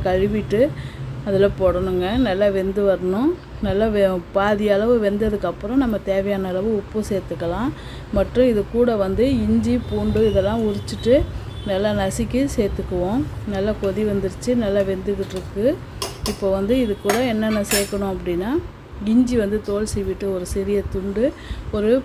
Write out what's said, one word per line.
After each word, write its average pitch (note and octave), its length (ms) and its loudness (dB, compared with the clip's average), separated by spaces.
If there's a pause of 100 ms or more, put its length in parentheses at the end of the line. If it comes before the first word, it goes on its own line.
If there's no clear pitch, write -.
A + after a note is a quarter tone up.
கழுவிட்டு G3+ 540 2 (640)
அதுல G3 200 4 (120)
போடணுங்க. F3+ 460 2 (220)
நல்லா G3 180 2 (100)
வெந்து G3 340 0
வரணும். F#3+ 420 2 (340)
நல்லா G3+ 300 2
வெ-, F#3+ 260 4 (140)
பாதி G#3 300 2 (100)
அளவு A3 180 4 (100)
வெந்ததுக்கப்புறம் G#3 800 0
நம்ம A3+ 120 0 (120)
தேவையான G3 440 0
அளவு F#3+ 180 -2 (100)
உப்பு A3 200 -6 (100)
சேர்த்துக்கலாம். F3+ 640 -2 (460)
மற்றும் A3 340 4
இது G#3 100 2 (100)
கூட A#3 180 4 (140)
வந்து F#3+ 220 2 (180)
இஞ்சி, A3+ 320 2 (140)
பூண்டு G#3 400 0
இதெல்லாம் G3+ 380 2
உரிச்சிட்டு G3+ 460 0 (560)
நல்லா G3+ 300 0
நசுக்கி G#3 420 0 (140)
சேர்த்துக்குவோம். G3 680 0 (320)
நல்லா G3 200 0 (100)
கொதி G3 260 0
வந்துருச்சு, G3 420 -2 (120)
நல்லா G3+ 260 2
வெந்துக்கிட்டு F#3+ 480 -4
இருக்கு. G3 280 -4 (680)
இப்போ G3+ 260 -2
வந்து G3 160 0 (100)
இது G#3 100 0 (120)
கூட G3+ 120 2 (160)
என்னென்ன G#3+ 300 0 (120)
சேர்க்கணும் G3+ 400 -2
அப்படின்னா, F3+ 360 -2 (640)
இஞ்சி B3 220 4 (100)
வந்து G3+ 120 0 (120)
தோல் G#3 240 -2
சீவிட்டு F#3+ 420 -2
ஒரு F3+ 180 -4
சிறிய G3 280 0 (120)
துண்டு, G3 320 0 (520)
ஒரு G#3 140 2 (140)